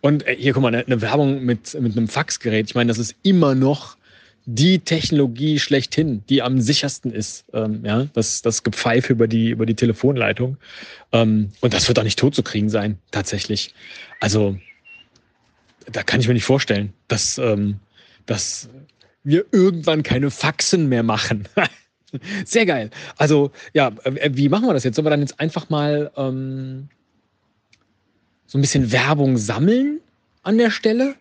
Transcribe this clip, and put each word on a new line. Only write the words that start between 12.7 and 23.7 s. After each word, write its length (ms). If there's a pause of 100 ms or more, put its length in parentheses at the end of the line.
tatsächlich. 640 (460)
Also, 360 (1400)
da 120
kann 160
ich 80
mir 80
nicht 100
vorstellen, 480 (140)
dass, 320
ähm, 400 (480)
dass 420 (540)
wir 280
irgendwann 520
keine 260
Faxen 600
mehr 120
machen. 540
<laughs> 920
Sehr 220
geil. 240 (260)
Also, 340 (220)